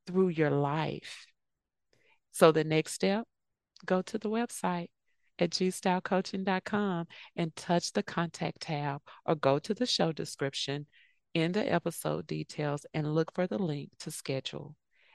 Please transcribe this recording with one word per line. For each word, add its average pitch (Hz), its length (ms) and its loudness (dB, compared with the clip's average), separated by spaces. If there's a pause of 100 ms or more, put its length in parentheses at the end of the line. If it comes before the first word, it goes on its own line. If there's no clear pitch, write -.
through 185 220 4
your 156 220 2
life. 143 760 -2 (1080)
So 165 200 8
the 156 120 2
next 156 300 0
step, 196 340 0 (580)
go 185 160 2
to 220 160 -6
the 214 120 -2
website 185 600 -2 (480)
at 170 140 2
G 185 180 2
style 185 320 2
coaching 190 420 0
dot 185 200 0
com 190 440 0 (280)
and 165 200 -2
touch - 380 0
the 208 100 0
contact - 580 -4
tab, 147 400 -4 (240)
or 170 100 2
go 143 240 4
to - 140 -4
the 247 120 -2
show 165 260 2
description 143 760 -4 (460)
in 165 180 2
the 208 200 0
episode 156 540 -2
details 151 680 -4
and 151 200 0
look 160 200 2
for 185 120 0
the 214 140 -4
link 151 400 -2
to - 100 -10
schedule. - 680 -6 (400)